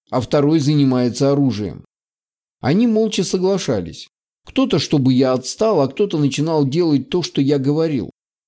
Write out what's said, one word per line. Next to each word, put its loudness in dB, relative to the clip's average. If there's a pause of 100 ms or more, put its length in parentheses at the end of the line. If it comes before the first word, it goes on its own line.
(100)
а -2
второй 2
занимается 2
оружием". -2 (760)
Они 2
молча 0
соглашались. -4 (380)
Кто-то, 0
чтобы 2
я 2
отстал, 0
а 0
кто-то -2
начинал 0
делать 0
то, 0
что -2
я 2
говорил. -2 (380)